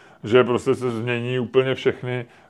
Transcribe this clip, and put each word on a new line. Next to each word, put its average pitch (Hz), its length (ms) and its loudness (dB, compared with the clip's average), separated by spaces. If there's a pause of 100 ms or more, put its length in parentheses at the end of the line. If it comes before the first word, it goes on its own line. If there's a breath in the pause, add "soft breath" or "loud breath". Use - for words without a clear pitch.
(240 loud breath)
že 120 200 6
prostě 123 300 0
se 123 160 -4
změní 120 480 -4
úplně 131 360 0
všechny, 123 520 -4 (240 soft breath)